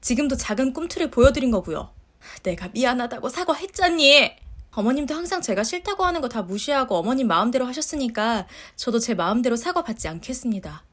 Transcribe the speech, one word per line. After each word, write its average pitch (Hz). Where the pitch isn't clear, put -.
지금도 262
작은 254
꿈틀을 339
보여드린 254
거고요. 180
내가 185
미안하다고 247
사과했잖니! 330
어머님도 262
항상 349
제가 202
싫다고 370
하는 349
거 254
다 226
무시하고 214
어머님 240
마음대로 233
하셨으니까 240
저도 233
제 233
마음대로 220
사과받지 233
않겠습니다. 175